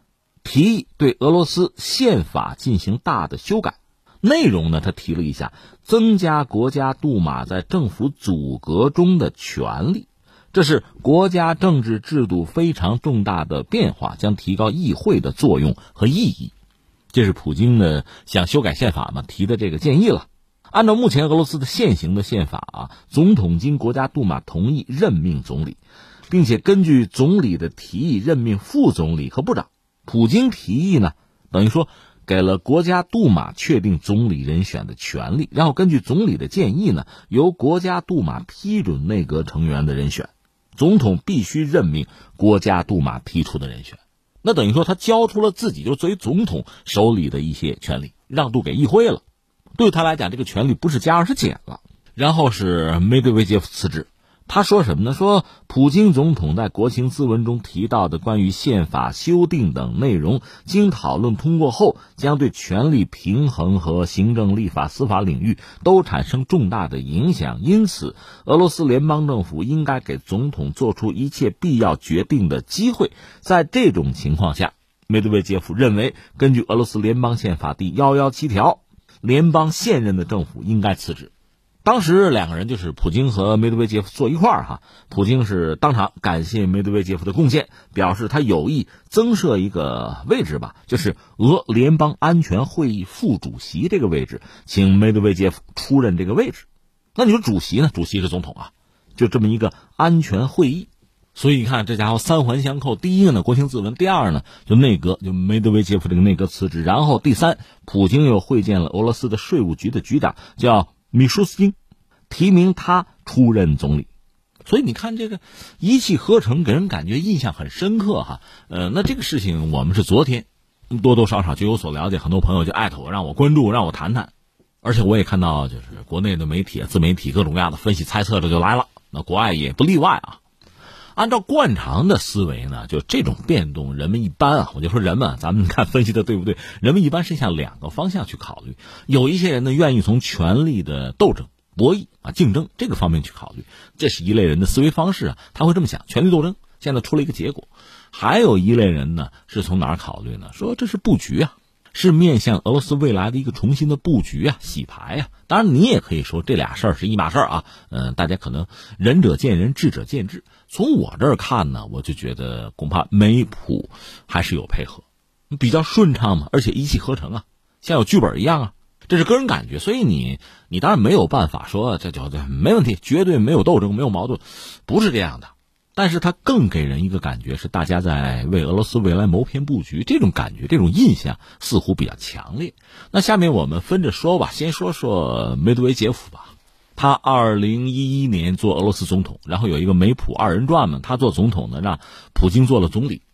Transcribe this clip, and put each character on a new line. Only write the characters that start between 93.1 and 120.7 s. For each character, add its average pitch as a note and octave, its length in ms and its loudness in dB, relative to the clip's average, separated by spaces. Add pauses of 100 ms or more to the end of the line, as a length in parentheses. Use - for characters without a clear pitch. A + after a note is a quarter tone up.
主 - 200 -10
席 A2+ 300 -6
这 G3 100 0
个 A#2 100 0
位 C#2+ 180 -2
置， - 160 -14 (240)
请 G2 320 4
梅 A2 140 4
德 G#2 80 2
韦 G2+ 120 4
杰 F#2 160 2
夫 - 140 -4 (120)
出 C3+ 280 2
任 F#2 160 2
这 F2+ 80 -2
个 G2+ 80 -2
位 A3+ 160 0
置。 - 160 -18 (480)
那 A#3+ 100 0
你 A3 60 6
说 A3+ 100 4
主 G#2 200 -2
席 G2 200 -2
呢？ D3+ 120 2
主 E2+ 120 -4
席 G2 160 -4
是 F2+ 80 -2
总 F2 140 -6
统 - 100 -12
啊， - 180 -18 (460)
就 B2 100 2
这 A#2 140 0
么 G#2+ 80 2
一 A2+ 80 0
个 G#2+ 160 -2 (240)
安 E3 240 4
全 A#2+ 280 -2
会 C#3 220 2
议。 F3 180 -10 (440)
所 - 180 0
以 C#3+ 60 4
你 A#2+ 80 0
看， A2+ 220 -2
这 A2+ 100 -4
家 G#2+ 160 0
伙 A2+ 60 0
三 D#3+ 260 0
环 B2 160 0
相 C#3 180 -4
扣， B2+ 160 -4
第 F#3 240 0
一 G3 60 6
个 F3 80 6
呢， G2 100 2
国 B2 120 2
情 C3+ 160 2
咨 B2 100 -4
文； G#2+ 140 -4
第 F3+ 120 0
二 E3 260 0
呢， C#2+ 100 -2 (240)
就 G#2+ 100 4
内 B2 220 6
阁， F2+ 260 -2
就 F#2 80 -6
梅 F#2+ 280 0
德 A2 100 2
韦 G#2+ 120 4
杰 F#2+ 160 0
夫 E2+ 120 -4
这 F2+ 40 0
个 F2 60 4
内 F#2+ 160 4
阁 F#2+ 100 -2
辞 F#2 220 -6
职， E2 140 -6
然 G#2+ 240 2
后 C3 120 2
第 C#3+ 140 2
三， E3 240 2 (300)
普 G3 200 2
京 D3 200 4
又 A2+ 120 4
会 A#2 220 0
见 F#2+ 220 0
了 D#2+ 60 -2
俄 G2 120 -4
罗 A2+ 140 0
斯 A#2+ 160 -4
的 G#2 80 -4
税 D#3 240 -2
务 E2 120 -2
局 - 140 -6
的 D#3 140 -4
局 - 180 0
长， - 160 -2 (220)
叫 A#2 300 2 (240)
米 B2+ 140 6
舒 G3+ 180 2
斯 - 120 -8
金， G3 180 2 (540)
提 F#3+ 240 2
名 F3+ 200 6
他 F3+ 360 -2 (180)
出 B2 260 4
任 F2 240 4
总 C#2+ 220 0
理。 - 80 -6 (580)
所 A3+ 140 2
以 D4 40 2
你 D3+ 100 -2
看 A3+ 240 -8
这 A3+ 120 -6
个 G3+ 120 -10 (400)
一 A#3 180 4
气 G3+ 180 0
呵 A3 240 4
成， C3+ 220 0
给 A#2 100 0
人 F3 140 0
感 E2 220 -6
觉 A#2 100 -2
印 F#3 200 -2
象 A2 140 -4
很 - 160 -12
深 G#3 300 -2
刻 G3+ 240 -2
哈。 - 180 -12 (280)
呃， F2+ 220 -4
那 E3+ 120 -2
这 A3+ 140 -2
个 - 60 -10
事 C#3 180 -4
情 D#2+ 320 -2
我 C#2+ 100 0
们 F#2 140 0
是 G#2 80 2
昨 C#3+ 200 4
天 B2 200 -4 (580)